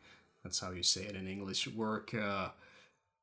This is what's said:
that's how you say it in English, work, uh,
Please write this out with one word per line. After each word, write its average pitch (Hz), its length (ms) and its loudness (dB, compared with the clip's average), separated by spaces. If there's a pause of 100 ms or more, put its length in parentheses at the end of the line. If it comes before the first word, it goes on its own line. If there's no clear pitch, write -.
(440)
that's 92 160 0
how 92 120 -2
you 90 120 -2
say 95 220 6
it 104 100 -4
in 95 120 -4
English, 98 420 0
work, 110 440 0
uh, 101 360 0 (720)